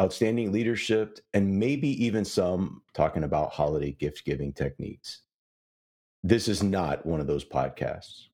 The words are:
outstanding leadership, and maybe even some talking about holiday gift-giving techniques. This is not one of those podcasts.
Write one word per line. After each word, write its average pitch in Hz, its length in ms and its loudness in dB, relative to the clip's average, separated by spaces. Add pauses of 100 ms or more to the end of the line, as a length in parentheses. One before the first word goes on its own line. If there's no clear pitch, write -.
outstanding 110 520 2
leadership, 110 680 0 (160)
and 98 240 4
maybe 135 440 0
even 110 220 2
some 90 560 0 (140)
talking 78 300 2
about 76 280 0
holiday 73 400 0
gift-giving 71 640 -4
techniques. - 680 -8 (1000)
This 107 260 4
is 98 140 0
not 92 420 0
one 80 160 0
of 71 60 -2
those 71 180 -2
podcasts. - 880 -6